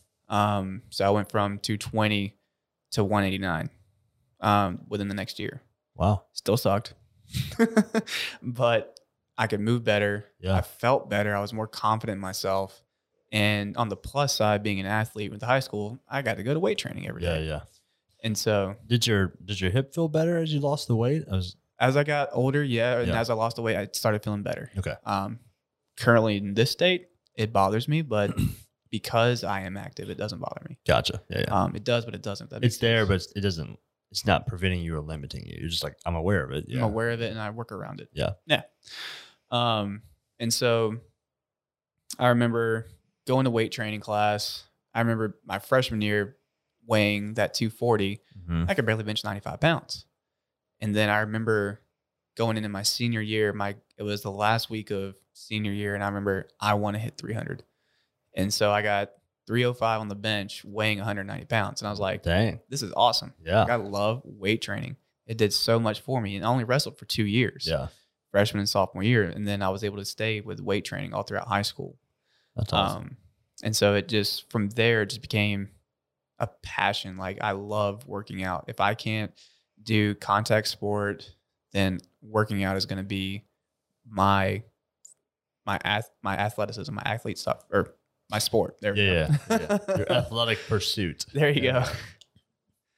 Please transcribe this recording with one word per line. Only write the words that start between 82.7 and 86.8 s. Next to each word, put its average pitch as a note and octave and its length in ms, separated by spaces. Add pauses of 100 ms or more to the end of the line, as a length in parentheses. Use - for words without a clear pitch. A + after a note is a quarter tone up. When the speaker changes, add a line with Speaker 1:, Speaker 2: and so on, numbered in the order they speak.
Speaker 1:
is G2 100
gonna F#2+ 160
be G2 420 (640)
my, G2 540 (1040)
my G2+ 180
ath-, G#2 260 (120)
my G2 160
athleticism, G#2+ 560